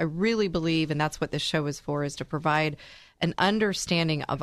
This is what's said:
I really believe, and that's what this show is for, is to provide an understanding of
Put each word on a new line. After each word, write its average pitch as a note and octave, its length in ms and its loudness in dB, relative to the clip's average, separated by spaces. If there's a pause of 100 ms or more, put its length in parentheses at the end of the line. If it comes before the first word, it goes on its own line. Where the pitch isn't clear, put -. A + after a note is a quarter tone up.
I - 20 0
really G3 460 0
believe, D#3+ 420 0
and D3 100 0
that's D3+ 200 -2
what D#3 100 -2
this D3 120 -2
show D#3 240 0
is C#3+ 120 -4
for, D3 240 -2
is C#3+ 140 -4
to - 80 -8
provide D#3 520 0 (440)
an E3+ 180 0
understanding F3+ 840 2
of - 180 -2